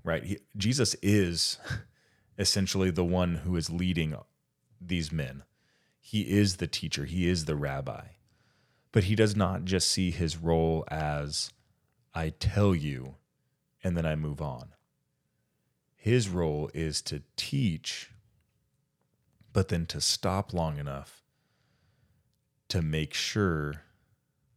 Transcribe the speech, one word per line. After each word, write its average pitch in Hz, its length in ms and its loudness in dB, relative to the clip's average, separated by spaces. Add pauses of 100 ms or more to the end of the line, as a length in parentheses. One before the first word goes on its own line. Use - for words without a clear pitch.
right? 82 220 -2
He, 95 140 -6 (180)
Jesus 117 460 2
is 95 560 2 (400)
<laughs> - 400 -18
essentially 95 520 2
the 87 140 2
one 87 320 2
who 85 200 -2
is 80 140 -2
leading 82 460 0 (640)
these 85 320 -4
men. 67 320 -6 (540)
He 107 240 -2
is 101 360 4
the 87 100 -2
teacher. 73 360 -6
He 85 220 0
is 85 200 2
the 78 100 -2
rabbi. 69 520 -6 (840)
But 101 120 6
he 104 120 2
does 104 180 6
not 92 300 0
just 92 260 2
see 92 200 2
his 82 260 0
role 82 520 2
as, 73 640 -4 (640)
"I 82 160 -4
tell 101 440 4
you, 69 420 -4 (640)
and 87 140 0
then 82 100 0
I 78 80 2
move 76 260 -4
on." 65 340 -8 (1200)
His 110 320 4
role 78 440 -2
is 78 300 -4
to 73 220 -8 (120)
teach, - 760 -4 (1400)
but 98 160 4
then 82 180 0
to 73 140 -8
stop 98 520 0
long 80 260 0
enough 69 460 -10 (1400)
to 90 140 -2
make 78 300 -2
sure 80 720 0 (760)